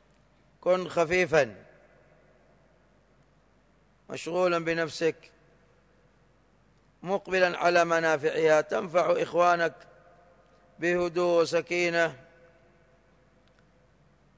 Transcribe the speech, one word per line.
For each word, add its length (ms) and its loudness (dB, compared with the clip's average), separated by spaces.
كن 280 -2
خفيفاً 640 0
مشغولاً 500 -2
بنفسك، 720 -4
مقبلاً 540 0
على 280 4
منافعها، 760 2
تنفع 600 -2
إخوانك 520 0
بهدوء 600 0
وسكينة، 800 -2